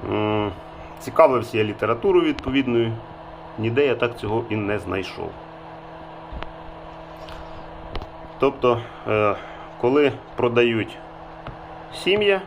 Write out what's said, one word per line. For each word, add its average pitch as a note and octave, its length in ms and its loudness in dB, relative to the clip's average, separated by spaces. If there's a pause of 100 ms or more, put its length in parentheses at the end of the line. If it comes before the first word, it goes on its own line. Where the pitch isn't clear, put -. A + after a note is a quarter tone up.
(120)
М, G#2+ 400 2 (480)
цікавився B2+ 580 4
я A2 60 4
літературою A#2 600 4
відповідною, B2 680 2 (680)
ніде A#2 280 4
я A#2+ 100 4
так A#2+ 220 0
цього A2 320 0
і G#2+ 60 0
не G#2 240 0
знайшов. F#2 520 -4 (3000)
Тобто, B2+ 420 4 (260)
е, G#2+ 280 4 (460)
коли C3+ 300 6 (240)
продають A#2 600 4 (960)
сім'я G3+ 540 4